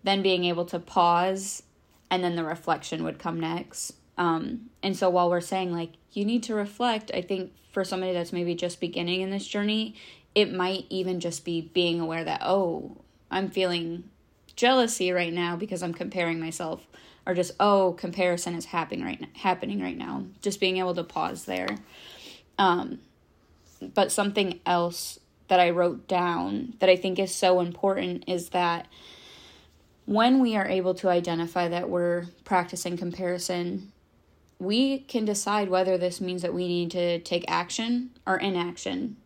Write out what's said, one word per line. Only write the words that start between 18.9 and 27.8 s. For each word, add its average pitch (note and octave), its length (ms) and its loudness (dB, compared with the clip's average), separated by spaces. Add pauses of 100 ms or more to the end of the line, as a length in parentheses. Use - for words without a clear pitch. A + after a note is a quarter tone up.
right - 160 -8
n-, - 140 -14
happening F#3+ 480 -2
right - 140 -6
now." - 280 -8 (160)
Just G3+ 200 -4
being F#3 180 2
able F3+ 160 0
to E3+ 100 -4
pause E3 400 -6
there. F#2 340 -4 (800)
Um, F3+ 420 2 (960)
but G3+ 160 4
something G3+ 540 0
else F3 540 -2 (300)
that F#3 120 6
I F3 80 8
wrote F3 400 0
down E3+ 720 -2
that F#3+ 100 6
I F#3 80 10
think F3+ 220 -2
is F#3+ 160 -2
so F#3 260 4
important F3+ 640 -2